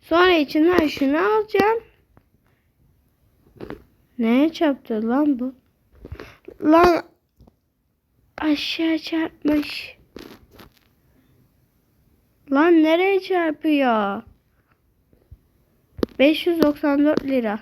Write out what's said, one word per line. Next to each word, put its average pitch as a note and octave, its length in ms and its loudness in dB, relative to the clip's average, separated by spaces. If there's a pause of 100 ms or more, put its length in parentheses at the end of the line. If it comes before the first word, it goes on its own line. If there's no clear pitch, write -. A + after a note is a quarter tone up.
Sonra F4+ 320 2
içinden D#4+ 540 2
şunu C#4+ 320 -2
alacağım. G#4 640 0 (2250)
Neye B3 340 2
çarptı A#3+ 560 -4
lan C#4 300 0
bu? B3+ 160 -8 (1040)
Lan E4 420 4 (1400)
aşağı D#4+ 600 -2
çarpmış. - 1000 -6 (2500)
Lan D#4+ 300 4
nereye F#4 380 2
çarpıyor? C#4+ 1000 -2 (2000)
Beş D4+ 280 2
yüz E4+ 160 0
doksan D4 420 0
dört D4+ 200 0
lira. A#3 380 -4